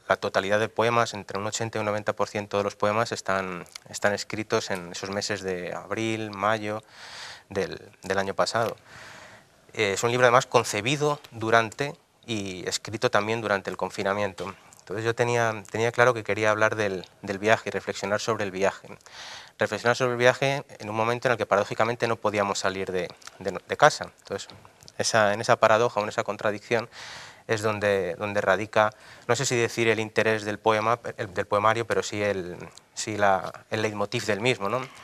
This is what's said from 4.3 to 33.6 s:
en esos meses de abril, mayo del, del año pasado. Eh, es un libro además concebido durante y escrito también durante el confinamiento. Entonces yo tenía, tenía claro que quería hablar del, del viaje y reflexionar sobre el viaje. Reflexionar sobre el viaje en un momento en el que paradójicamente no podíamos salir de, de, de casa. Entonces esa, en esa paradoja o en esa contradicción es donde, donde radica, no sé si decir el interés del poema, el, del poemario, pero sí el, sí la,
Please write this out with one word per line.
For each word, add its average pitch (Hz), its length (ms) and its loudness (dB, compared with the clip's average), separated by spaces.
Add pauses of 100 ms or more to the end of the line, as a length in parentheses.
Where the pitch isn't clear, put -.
en 90 220 -6
esos 98 180 -8
meses 101 320 -4
de 90 320 -6
abril, 107 560 -4
mayo 104 540 -2 (640)
del, 95 420 -4 (140)
del 95 140 0
año 98 140 -2
pasado. 107 440 0 (960)
Eh, 104 220 0
es 95 100 -2
un 117 80 2
libro 123 120 4
además 123 220 6
concebido 143 720 0 (140)
durante 113 640 0 (280)
y 98 440 -6
escrito 107 420 -2
también 110 300 0
durante 101 280 -2
el 92 80 -6
confinamiento. 98 800 -2 (240)
Entonces 104 260 -8
yo 117 120 0
tenía, 117 560 0
tenía 113 180 2
claro 120 240 6
que 110 80 -4
quería 107 300 2
hablar 107 240 2
del, 98 280 -2 (180)
del 98 160 -4
viaje 107 320 4
y - 20 -6
reflexionar 98 480 -2
sobre 107 240 -2
el 95 80 -6
viaje. 95 340 0 (720)
Reflexionar 117 380 2
sobre 127 160 0
el 120 60 -4
viaje 135 460 4 (140)
en 107 100 -10
un 104 60 -6
momento 113 320 0
en 127 60 4
el 113 60 2
que 104 80 -2
paradójicamente 110 600 2
no 117 80 0
podíamos 104 460 0
salir 95 320 -2
de, 90 160 -2 (320)
de, 95 260 -6
de 98 100 -4
casa. 120 440 4
Entonces - 280 -8 (500)
esa, 107 360 4
en 107 60 -4
esa 117 160 4
paradoja 110 420 4
o 104 60 0
en 107 60 -4
esa 113 120 -2
contradicción 107 640 -2 (600)
es 110 140 0
donde, 101 540 2
donde 104 240 -2
radica, 104 520 2 (360)
no 120 80 2
sé 139 80 -2
si 135 100 0
decir 117 320 2
el 110 140 4
interés 110 440 0
del 104 140 -4
poema, 110 400 2 (180)
el, 107 160 -8
del 98 140 -4
poemario, 110 400 2
pero 95 160 0
sí 104 180 -6
el, 95 360 -2 (380)
sí 107 220 -6
la, 95 540 2